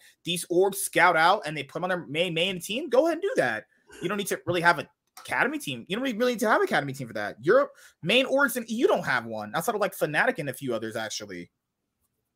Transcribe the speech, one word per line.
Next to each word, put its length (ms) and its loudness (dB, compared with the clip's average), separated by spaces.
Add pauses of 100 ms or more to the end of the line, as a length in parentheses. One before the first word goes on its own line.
(240)
these 280 -4
orgs 240 4
scout 400 4
out 300 6
and 100 -4
they 80 -4
put 160 -8
'em 40 -2
on 60 -4
their 180 -2
main, 260 0
main 260 -2
team, 300 -6
go 160 6
ahead 140 0
and 20 -6
do 140 -2
that. 300 0 (360)
You 80 -4
don't 80 -2
need 100 -4
to 200 -4
really 140 0
have 180 0
an 80 -10 (320)
Academy 400 -2
team. 280 -8
You 100 -4
don't 60 -4
really 300 -2
need 60 -6
to 100 0
have 120 4
an 40 2
Academy 280 -2
team 140 -10
for 60 -14
that. 300 -6
Europe, 300 4 (280)
main 240 2
orgs, 300 2
and 120 -6
you 200 0
don't 180 2
have 200 0
one 300 -8
outside 200 0
of, 60 -2
like, 140 -2
Fnatic 440 2
and 100 -4
a 40 -6
few 200 -4
others, 220 -4
actually. 560 -8 (840)